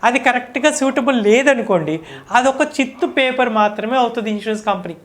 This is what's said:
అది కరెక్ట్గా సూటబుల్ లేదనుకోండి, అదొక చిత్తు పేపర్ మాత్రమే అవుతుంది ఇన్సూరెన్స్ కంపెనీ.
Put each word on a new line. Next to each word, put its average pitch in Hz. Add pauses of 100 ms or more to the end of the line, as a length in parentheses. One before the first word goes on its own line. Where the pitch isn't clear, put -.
అది 247
కరెక్ట్గా 262
సూటబుల్ 269
లేదనుకోండి, 208 (300)
అదొక 262
చిత్తు 262
పేపర్ 254
మాత్రమే 214
అవుతుంది 233
ఇన్సూరెన్స్ 214
కంపెనీ. 180